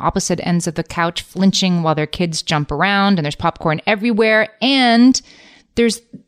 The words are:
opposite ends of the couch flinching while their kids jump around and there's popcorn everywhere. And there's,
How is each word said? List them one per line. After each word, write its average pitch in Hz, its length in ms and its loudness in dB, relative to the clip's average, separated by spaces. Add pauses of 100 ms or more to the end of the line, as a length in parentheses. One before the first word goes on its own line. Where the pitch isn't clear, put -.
opposite 175 420 -2
ends 175 200 0
of 160 80 -8
the 165 100 -4
couch 170 380 -4
flinching 185 600 0
while 156 120 0
their 156 120 -2
kids 165 360 -4
jump 151 280 -2
around 196 480 2
and 151 60 -2
there's 147 120 -6
popcorn 160 500 -2
everywhere. 220 600 0 (120)
And 247 600 4 (540)
there's, 233 280 0 (260)